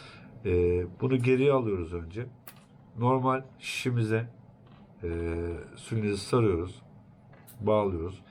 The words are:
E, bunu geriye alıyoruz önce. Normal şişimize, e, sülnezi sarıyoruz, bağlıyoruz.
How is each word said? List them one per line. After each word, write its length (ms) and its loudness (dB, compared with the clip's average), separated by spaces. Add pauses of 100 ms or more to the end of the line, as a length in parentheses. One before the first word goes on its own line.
(440)
E, 400 2 (160)
bunu 160 2
geriye 360 4
alıyoruz 420 0
önce. 320 -8 (720)
Normal 440 2 (160)
şişimize, 680 0 (760)
e, 60 -6 (680)
sülnezi 400 -2
sarıyoruz, 680 0 (760)
bağlıyoruz. 720 0